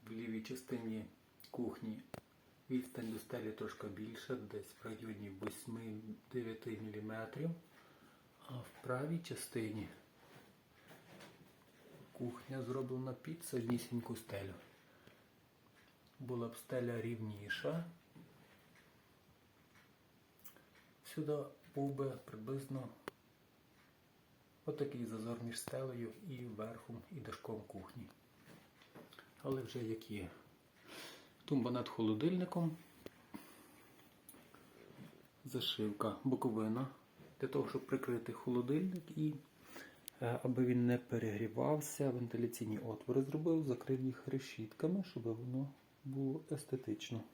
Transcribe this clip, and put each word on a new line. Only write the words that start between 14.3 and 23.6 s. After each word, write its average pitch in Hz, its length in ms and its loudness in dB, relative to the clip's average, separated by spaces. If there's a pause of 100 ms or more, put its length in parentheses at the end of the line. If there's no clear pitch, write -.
Була 120 280 0
б 117 80 -6
стеля 120 460 0
рівніша, 113 840 -2 (3250)
сюди 147 340 2 (380)
був 139 200 2
би 135 140 2 (160)
приблизно 123 640 -4 (1800)